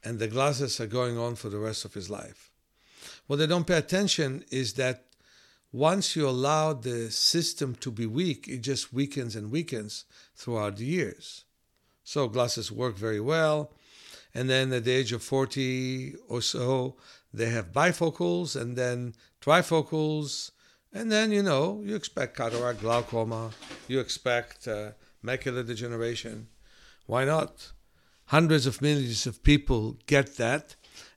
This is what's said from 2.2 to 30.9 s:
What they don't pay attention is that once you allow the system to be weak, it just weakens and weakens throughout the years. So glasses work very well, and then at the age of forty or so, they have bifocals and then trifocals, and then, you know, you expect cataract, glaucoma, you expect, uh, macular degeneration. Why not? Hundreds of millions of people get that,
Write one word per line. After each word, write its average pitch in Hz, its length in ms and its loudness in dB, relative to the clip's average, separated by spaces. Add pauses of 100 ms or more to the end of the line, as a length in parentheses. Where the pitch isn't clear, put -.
What 143 120 -2
they 156 100 2
don't 170 200 2
pay 175 120 4
attention 165 720 0
is 127 220 -2
that 127 320 -2 (680)
once 160 440 2
you 147 140 2
allow 151 440 2
the 117 360 -4
system 147 680 0
to - 140 -6
be 113 140 -4
weak, 139 420 -2
it 127 120 -8
just 120 340 -4
weakens 131 420 -2
and 107 160 -6
weakens 120 540 -4 (300)
throughout 107 420 -4
the 113 80 -6
years. 143 600 -4 (580)
So 139 240 0
glasses 117 440 0
work 113 240 -2
very 107 240 -2
well, 151 540 2 (600)
and 127 160 -2
then 131 200 2
at 123 120 0
the 123 80 2
age 127 220 2
of 117 100 -6
forty 131 880 -2 (140)
or 120 140 -4
so, 127 560 0 (360)
they 113 160 0
have 110 220 -2
bifocals 170 880 2
and 123 160 -4
then 123 400 -2 (260)
trifocals, 156 1080 2 (420)
and 220 180 -2
then, 214 200 4
you 202 100 4
know, 185 420 2
you 202 120 -4
expect - 420 -4
cataract, 120 440 -2
glaucoma, 113 680 0 (380)
you 131 120 0
expect, - 680 -2
uh, 107 240 -6 (340)
macular 127 400 -2
degeneration. 117 840 -6 (600)
Why 123 180 2
not? - 460 -2 (540)
Hundreds 151 420 6
of 120 120 -2
millions 139 460 2
of 117 160 -8
people 131 640 6
get 139 300 4
that, 127 400 0 (420)